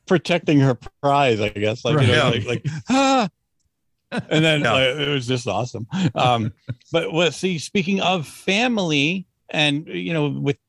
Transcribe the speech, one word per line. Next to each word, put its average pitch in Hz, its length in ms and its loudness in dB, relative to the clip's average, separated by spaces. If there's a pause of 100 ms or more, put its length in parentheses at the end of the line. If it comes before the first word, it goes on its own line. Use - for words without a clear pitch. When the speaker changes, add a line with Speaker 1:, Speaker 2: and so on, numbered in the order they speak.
Speaker 1:
protecting 170 540 2
her 135 160 4 (260)
prize, 139 380 4
I 104 80 0
guess. 107 360 -4
Like, 123 100 0
you 151 40 2
Speaker 2:
Right. 135 80 4
Speaker 1:
know, - 80 4
Speaker 3:
Yeah. 139 140 2
Speaker 1:
like, 120 180 -2
like, 120 200 -6 (220)
"Ah." 262 400 2 (1040)
And 156 140 4
then 156 160 2
Speaker 3:
Yeah. 120 140 0
Speaker 1:
uh, 131 40 2
it 131 300 0
was 139 180 -4
just 123 220 -4
awesome. 110 400 -6 (260)
Um, 120 380 0 (200)
<laughs> - 200 -12
but 165 200 -2
what, 160 220 0
see, 185 240 -4
speaking 190 420 -2
of 180 280 -2
family 190 1000 -2 (240)
and, 151 380 -2
you 180 240 -6
know, 151 160 0
with 139 300 -4 (100)